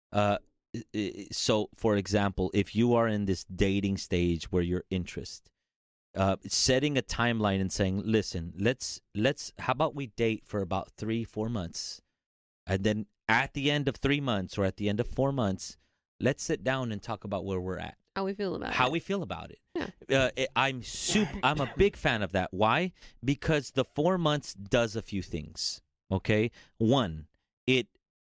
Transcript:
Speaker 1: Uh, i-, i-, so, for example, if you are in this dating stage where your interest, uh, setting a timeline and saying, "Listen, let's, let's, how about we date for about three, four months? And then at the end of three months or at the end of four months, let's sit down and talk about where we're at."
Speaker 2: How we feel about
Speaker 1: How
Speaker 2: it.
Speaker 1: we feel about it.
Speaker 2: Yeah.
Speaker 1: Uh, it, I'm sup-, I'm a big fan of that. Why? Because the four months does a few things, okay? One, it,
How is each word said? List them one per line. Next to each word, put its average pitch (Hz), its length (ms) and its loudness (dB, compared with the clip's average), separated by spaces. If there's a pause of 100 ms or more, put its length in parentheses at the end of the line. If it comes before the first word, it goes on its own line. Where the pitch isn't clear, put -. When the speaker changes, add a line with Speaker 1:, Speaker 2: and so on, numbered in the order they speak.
(120)
Speaker 1:
Uh, 104 260 2 (360)
i-, 117 80 -8 (120)
i-, 101 360 -6
so, - 460 0
for 107 200 2
example, 98 580 0
if 101 200 2
you 117 200 4
are 117 120 4
in 104 200 0
this 95 180 -2
dating 98 540 0
stage 87 520 0
where 90 120 2
your 87 260 -2
interest, - 600 -8 (640)
uh, 95 220 2 (100)
setting 135 520 2
a 120 40 2
timeline 110 580 0
and 95 120 0
saying, 95 320 0
"Listen, 92 540 0
let's, 117 420 -2 (140)
let's, 120 360 -2 (100)
how - 120 0
about 135 220 -2
we 139 140 -8
date 113 360 0
for 104 160 -4
about 95 380 -4
three, 113 260 -2
four 110 240 -4
months? 92 540 -6 (640)
And 95 180 2
then 107 220 0 (220)
at 123 260 2
the 143 160 0
end 147 180 0
of - 80 -2
three 143 240 0
months 107 380 -2
or 98 80 2
at 95 100 -2
the 104 140 0
end 104 100 0
of 117 80 -2
four 135 240 0
months, 101 460 -2 (420)
let's 123 220 0
sit 156 200 -2
down 127 300 -2
and 101 100 -6
talk 110 220 -8
about 98 220 -6
where 95 140 -2
we're 90 180 -4
at." 82 180 -10 (180)
Speaker 2:
How 190 120 -4
we 196 80 -4
feel 196 200 -6
about - 200 -6
Speaker 1:
How 127 140 2
Speaker 2:
it. 143 40 -4
Speaker 1:
we 165 80 -2
feel 196 220 -4
about 92 300 -10
it. - 60 -20 (160)
Speaker 2:
Yeah. 339 120 -4 (240)
Speaker 1:
Uh, 131 260 4
it, 127 180 -2
I'm 131 280 0
sup-, - 460 0 (140)
I'm 147 200 2
a 123 160 -4
big 202 180 4
fan 117 260 0
of 92 100 -4
that. 92 200 0
Why? 120 400 4 (320)
Because 143 460 2
the 131 160 2
four 175 320 2
months 147 340 0
does 107 440 2
a 113 40 -4
few 95 220 -4
things, - 580 -8 (300)
okay? 107 400 2 (260)
One, 107 500 2 (400)
it, 127 200 2 (380)